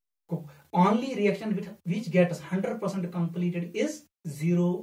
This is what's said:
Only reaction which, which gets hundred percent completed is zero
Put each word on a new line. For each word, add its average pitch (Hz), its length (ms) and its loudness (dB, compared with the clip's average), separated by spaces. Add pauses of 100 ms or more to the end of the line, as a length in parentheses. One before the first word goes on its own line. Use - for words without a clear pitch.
(760)
Only 226 400 4
reaction 202 380 0
which, - 140 -4 (160)
which 180 260 -4
gets 170 320 4
hundred 202 380 -4
percent 180 300 -4
completed 175 680 -2
is 302 180 0 (360)
zero 175 360 2 (160)